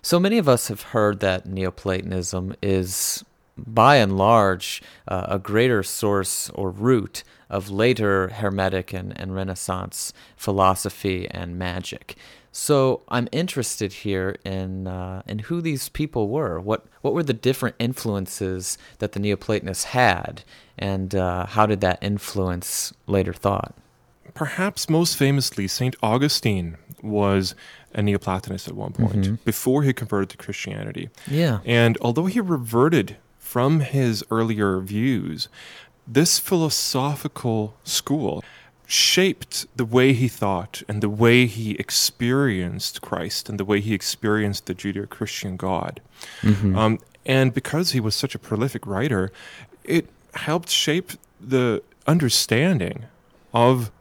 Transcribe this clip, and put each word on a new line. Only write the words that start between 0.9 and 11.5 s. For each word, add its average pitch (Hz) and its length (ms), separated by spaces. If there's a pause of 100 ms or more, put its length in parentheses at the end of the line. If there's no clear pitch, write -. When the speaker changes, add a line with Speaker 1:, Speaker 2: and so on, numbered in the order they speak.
Speaker 1:
that 92 240
Neoplatonism 92 1160
is, 92 640 (340)
by 117 400
and 98 200
large, 98 640 (260)
uh, 92 200
a 98 120
greater 107 440
source - 680
or 95 180
root 101 540 (260)
of 98 200
later 101 600
Hermetic 98 640
and, 95 260
and 95 140
Renaissance 95 800 (240)
philosophy 95 960
and 87 260